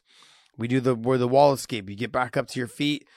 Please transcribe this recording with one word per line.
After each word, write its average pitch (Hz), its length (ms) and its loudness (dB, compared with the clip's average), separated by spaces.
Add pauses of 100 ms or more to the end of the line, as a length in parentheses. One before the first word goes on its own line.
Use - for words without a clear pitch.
(580)
we 113 100 -6
do 127 140 2
the, 127 140 2
where 120 220 0
the 123 100 0
wall 139 260 6
escape. 110 360 -8
You 101 60 -10
get 113 160 -8
back 127 260 -4
up 127 120 -4
to 131 100 -8
your 120 80 -4
feet. 147 500 -4